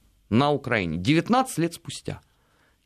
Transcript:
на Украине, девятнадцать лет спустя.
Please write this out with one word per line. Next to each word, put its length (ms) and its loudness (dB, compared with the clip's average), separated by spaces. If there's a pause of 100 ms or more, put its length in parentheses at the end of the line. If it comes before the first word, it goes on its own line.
(300)
на 200 4
Украине, 460 -2
девятнадцать 640 2
лет 160 -2
спустя. 480 -12 (640)